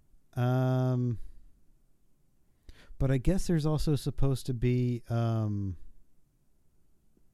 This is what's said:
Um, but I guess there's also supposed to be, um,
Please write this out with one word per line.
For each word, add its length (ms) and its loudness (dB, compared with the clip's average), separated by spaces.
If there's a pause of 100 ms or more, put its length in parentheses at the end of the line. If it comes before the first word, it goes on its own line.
(340)
Um, 840 0 (1800)
but 120 2
I 60 4
guess 300 2
there's 180 2
also 320 2
supposed 500 0
to 60 -2
be, 560 0
um, 680 -2 (1600)